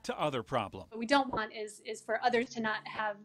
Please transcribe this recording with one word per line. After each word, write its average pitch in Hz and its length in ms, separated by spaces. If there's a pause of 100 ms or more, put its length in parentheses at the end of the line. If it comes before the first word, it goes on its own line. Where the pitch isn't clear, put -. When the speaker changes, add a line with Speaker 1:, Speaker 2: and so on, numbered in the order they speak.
Speaker 1:
to - 160
other 135 240
problems. 95 480
Speaker 2:
What 226 80
we 233 60
don't 262 280
want 220 220
is, 214 300
is 226 160
for 226 220
others 240 260
to 240 100
not 214 260
have 214 400